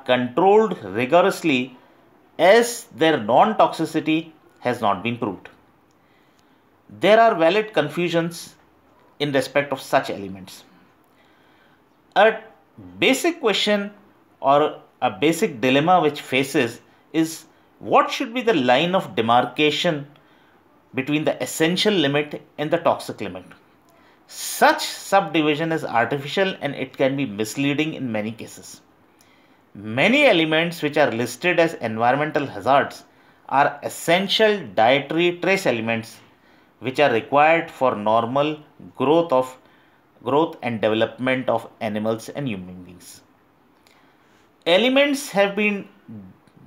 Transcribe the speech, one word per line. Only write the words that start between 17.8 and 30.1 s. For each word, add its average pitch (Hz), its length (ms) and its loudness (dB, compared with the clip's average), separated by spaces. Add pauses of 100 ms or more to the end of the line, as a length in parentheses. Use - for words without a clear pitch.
should 233 220 -6
be 254 80 -4
the 214 120 0
line 143 400 2
of 165 220 -2
demarcation 139 920 0 (880)
between 147 320 -2
the - 160 -2
essential 180 520 0
limit 147 480 -2 (180)
and 151 100 -4
the 165 80 0
toxic 131 420 -2
limit. 92 260 -10 (840)
Such - 540 0
subdivision 160 920 0
is 151 120 -4
artificial 143 800 -2
and 139 140 -6
it - 220 -10
can 135 180 0
be 139 100 -2
misleading 139 720 -4
in 127 160 -8
many 107 200 -6
cases. - 500 -18 (920)
Many 143 500 0